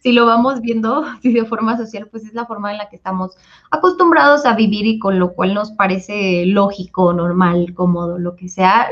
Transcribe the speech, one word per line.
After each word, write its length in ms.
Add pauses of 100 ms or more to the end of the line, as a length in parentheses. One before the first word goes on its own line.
si 120
lo 120
vamos 360
viendo 440
<laughs> 140
así 140
de 120
forma 320
social, 320
pues, 160
es 80
la 140
forma 240
en 80
la 100
que 60
estamos 420 (360)
acostumbrados 760
a 80
vivir 320
y 140
con 180
lo 160
cual 180
nos 200
parece 760
lógico, 680
normal, 600
cómodo, 420
lo 200
que 120
sea. 420